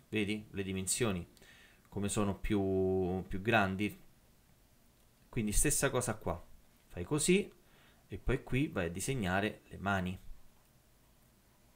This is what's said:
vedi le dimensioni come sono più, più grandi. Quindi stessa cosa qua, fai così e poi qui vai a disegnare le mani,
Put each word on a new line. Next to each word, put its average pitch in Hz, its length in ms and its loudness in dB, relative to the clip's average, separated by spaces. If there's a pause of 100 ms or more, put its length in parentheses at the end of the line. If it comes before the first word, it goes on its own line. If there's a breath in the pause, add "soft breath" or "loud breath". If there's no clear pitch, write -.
vedi 107 420 -2
le 98 100 -6
dimensioni 95 640 -2 (640 loud breath)
come 101 200 -4
sono 101 280 0
più, 95 920 2
più 95 140 -4
grandi. 101 600 2 (1300)
Quindi 107 220 -2
stessa 143 380 4
cosa 123 260 0
qua, 85 300 -6 (440)
fai 90 140 -8
così 175 480 2 (560 soft breath)
e 98 120 -12
poi - 240 0
qui 131 240 0
vai 95 180 -2
a 85 60 -2
disegnare 98 800 0
le 87 100 -14
mani, 95 400 0 (1600)